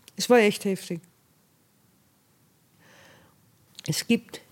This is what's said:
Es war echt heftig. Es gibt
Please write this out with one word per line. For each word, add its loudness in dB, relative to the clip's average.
Es -6
war 8
echt 2
heftig. -6
Es -4
gibt -2